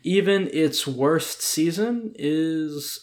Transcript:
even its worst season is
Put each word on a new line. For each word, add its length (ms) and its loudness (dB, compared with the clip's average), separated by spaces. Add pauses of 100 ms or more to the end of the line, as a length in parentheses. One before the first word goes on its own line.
even 480 2
its 360 2
worst 540 0
season 760 -2
is 840 -2